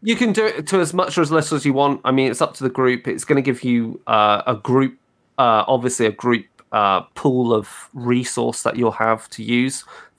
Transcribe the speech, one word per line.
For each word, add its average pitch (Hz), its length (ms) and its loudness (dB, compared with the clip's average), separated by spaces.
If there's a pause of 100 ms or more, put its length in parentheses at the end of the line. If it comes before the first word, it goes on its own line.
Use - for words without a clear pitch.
You 220 140 0
can 233 160 2
do 214 140 2
it 151 220 -4
to 190 120 2
as 170 120 0
much 180 240 -2
or 175 60 2
as 147 80 0
little 156 260 0
as 139 80 -4
you 143 80 2
want. 139 320 2
I 123 60 0
mean, 131 200 2
it's - 120 -2
up - 120 -2
to 131 100 -10
the 127 60 0
group. 127 380 0
It's - 160 -6
gonna 139 180 2
give 127 220 -4
you, 117 420 -2
uh, 107 400 2
a 123 100 0
group, 131 420 0 (400)
uh, 117 280 4
obviously 123 400 0
a 104 60 0
group, 117 320 0 (280)
uh, 98 280 2 (140)
pool 127 380 0
of - 420 -4
resource 123 680 -2
that 117 140 -2
you'll 117 160 2
have 113 380 -2
to - 120 -14
use 120 420 -2 (340)